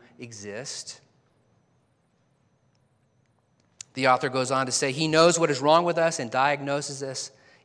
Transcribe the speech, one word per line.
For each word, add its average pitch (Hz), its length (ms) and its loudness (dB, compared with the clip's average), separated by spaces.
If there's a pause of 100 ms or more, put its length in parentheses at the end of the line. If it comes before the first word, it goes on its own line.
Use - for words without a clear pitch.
(180)
exist." 110 840 -14 (3000)
The 131 140 2
author 127 200 4
goes 127 220 -2
on 131 160 0
to 127 60 -6
say, 135 200 -2
"He 156 160 -2
knows 165 300 6
what 165 120 2
is 139 100 -4
wrong 156 240 4
with 170 120 0
us 165 220 0
and 123 120 -8
diagnoses 139 720 -2
us 135 280 -10 (340)